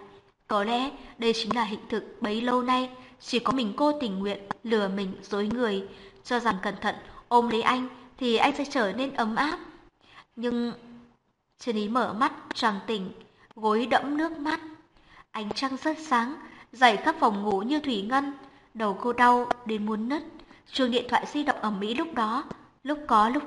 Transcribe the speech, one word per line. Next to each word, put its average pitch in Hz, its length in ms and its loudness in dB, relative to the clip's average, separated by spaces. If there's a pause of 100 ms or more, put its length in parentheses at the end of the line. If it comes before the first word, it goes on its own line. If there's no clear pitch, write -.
(500)
Có 208 160 2
lẽ 240 260 0 (280)
đây 226 140 4
chính 226 240 -2
là 233 80 2
hiện 208 240 -4
thực - 320 -4
bấy 220 200 -2
lâu 247 220 2
nay, 254 280 0 (300)
chỉ - 180 -2
có - 140 2
mình 240 240 0
cô 294 240 4
tình 196 180 -2
nguyện 196 220 -2 (220)
lừa 220 260 2
mình 190 240 -2 (100)
dối 208 320 -2
người, 208 340 0 (360)
cho 240 160 0
rằng 220 220 0
cẩn 202 180 -2
thận 208 140 -2 (340)
ôm 240 200 6
lấy 226 140 2
anh 254 260 2 (280)
thì 240 200 2
anh 277 200 4
sẽ 285 80 -2
trở 233 280 0
nên 262 220 -4
ấm 226 220 -2
áp. 302 220 0 (800)
Nhưng 240 360 -2 (840)
Trần 226 180 -4
Ý 208 120 0
mở 226 240 0
mắt 269 200 2 (220)
choàng 202 320 0
tỉnh, 202 260 -4 (440)
gối 214 300 2
đẫm 269 300 2
nước 320 220 -2
mắt. 311 220 -4 (680)
Ánh 214 200 -6
trăng 262 320 -2
rất 311 160 0
sáng, 247 360 0 (380)
rải 233 240 6
khắp 320 240 2
phòng 202 220 4
ngủ 202 200 2
như 285 180 2
thủy 247 220 -2
ngân. 269 300 0 (420)
Đầu 208 260 0
cô 240 120 0
đau 247 360 6 (180)
đến 214 200 -2
muốn 220 220 -2
nứt. 302 140 -2 (500)
Chuông 254 180 2
điện 240 180 0
thoại 226 240 0
di 294 100 0
động - 180 0
ầm 196 200 -2
ĩ 214 140 -2
lúc 330 200 -4
đó, 233 300 -2 (380)
lúc 294 240 -2
có 220 220 6
lúc 285 180 0